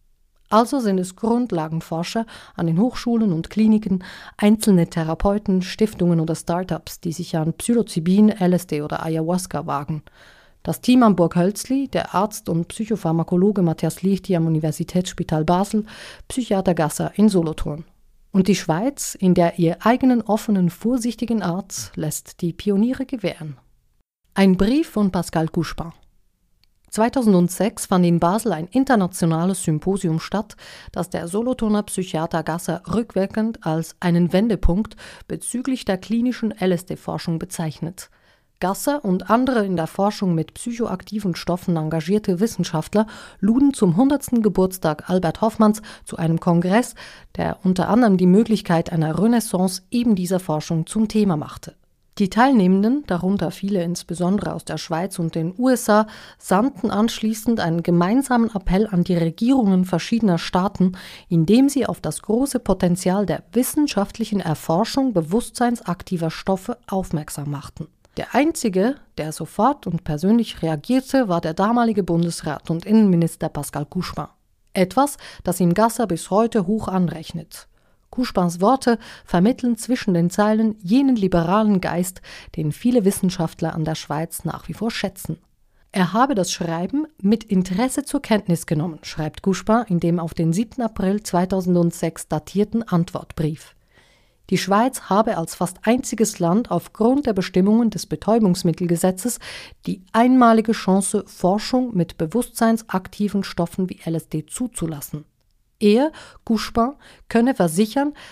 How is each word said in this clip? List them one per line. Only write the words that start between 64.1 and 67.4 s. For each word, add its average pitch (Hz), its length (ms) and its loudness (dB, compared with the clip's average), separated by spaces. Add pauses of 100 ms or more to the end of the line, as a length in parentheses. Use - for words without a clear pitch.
Erforschung 208 720 0
bewusstseinsaktiver 180 1160 -2
Stoffe - 480 -4 (100)
aufmerksam 160 640 -6